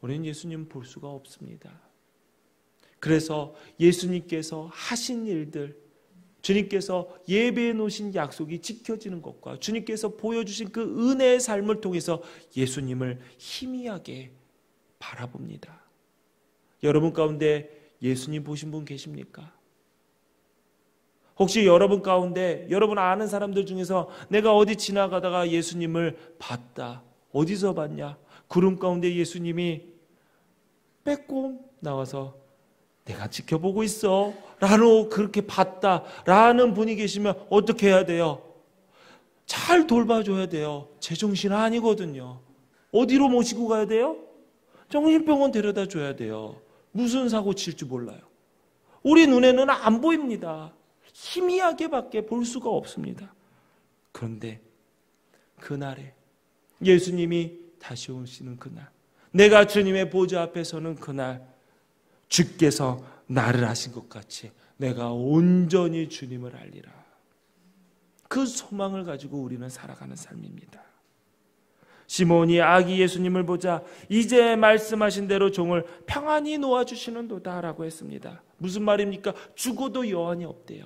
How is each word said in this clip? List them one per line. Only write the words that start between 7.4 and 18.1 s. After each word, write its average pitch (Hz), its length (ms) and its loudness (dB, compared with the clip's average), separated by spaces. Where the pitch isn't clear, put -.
놓으신 208 420 -6
약속이 160 460 -6
지켜지는 214 640 -10
것과 - 380 -16
주님께서 214 580 -6
보여주신 214 560 -6
그 226 80 -6
은혜의 247 580 2
삶을 214 400 -2
통해서 170 420 -4
예수님을 127 640 -4
희미하게 208 960 -12
바라봅니다. - 840 -16
여러분 151 300 2
가운데 151 880 -2
예수님 131 420 -4